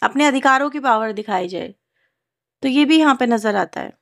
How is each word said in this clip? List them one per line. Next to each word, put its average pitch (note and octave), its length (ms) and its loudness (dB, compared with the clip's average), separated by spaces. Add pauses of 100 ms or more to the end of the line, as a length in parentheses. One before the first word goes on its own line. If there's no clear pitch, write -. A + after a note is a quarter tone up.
अपने C#4+ 220 0
अधिकारों C4+ 460 2
की D4 100 -10
पावर A3 320 -2
दिखाई G3 360 -6
जाए, F#3 260 -12 (880)
तो C4+ 60 -2
ये C#4 160 2
भी D#4 140 4
यहाँ D4 180 4
पे B3 100 0
नज़र G#3+ 300 0
आता - 240 -4
है। - 220 -12